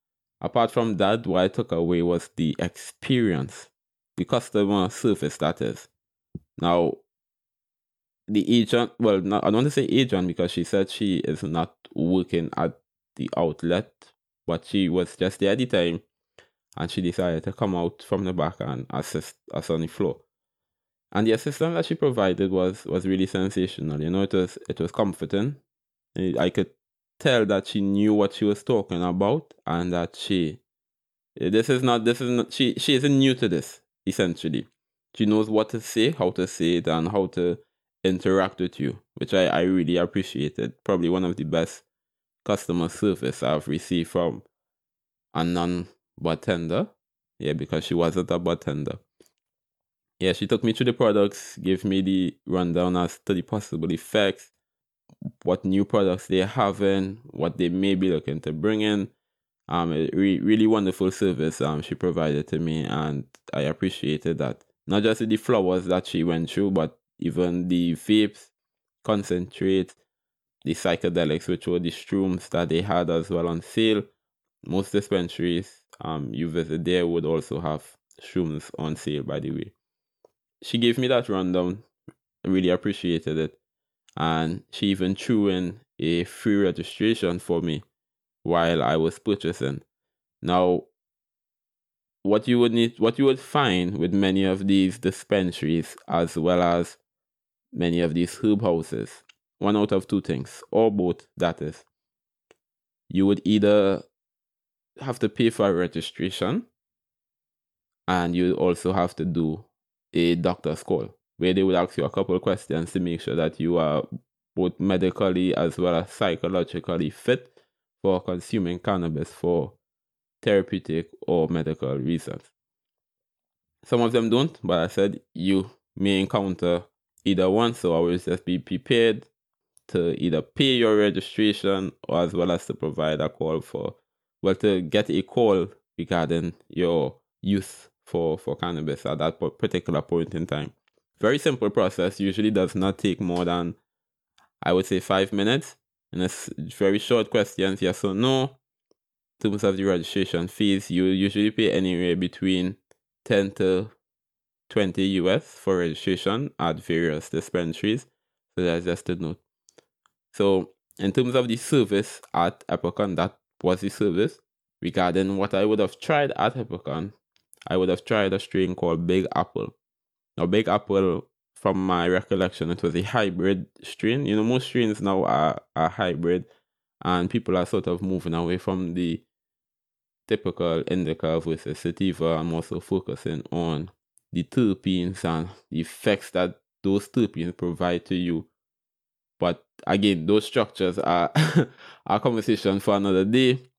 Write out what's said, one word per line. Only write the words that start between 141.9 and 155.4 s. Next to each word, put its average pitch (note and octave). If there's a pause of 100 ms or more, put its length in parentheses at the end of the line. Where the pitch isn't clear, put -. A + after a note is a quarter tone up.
usually G2
does F#2+
not F#2+
take -
more F2
than, F2 (880)
I E2+
would F#2
say, F#2
five G2
minutes. A2 (360)
And F2+
it's -
very G2
short A2
questions, F#2+
yes F2+
or F#2+
no. C3 (880)
In G#2+
terms G#2
of G2
the G2
registration F2+
fees, G2
you F2+
usually G2
pay A2
anywhere F2+
between F#2 (480)
ten G2
to F#2 (800)
twenty G2
U F#2+
S A#2+ (100)